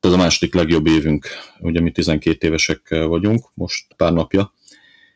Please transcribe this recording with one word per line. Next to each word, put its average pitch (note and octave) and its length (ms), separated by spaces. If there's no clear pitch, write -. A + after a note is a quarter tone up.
Ez F#2 120
a F2+ 40
második F2 380
legjobb E2 320
évünk, D#2 400
ugye E2+ 200
mi E2+ 100
tizenkét D#2+ 520
évesek D#2+ 460
vagyunk, E2+ 680
most - 420
pár E2+ 160
napja, F2+ 400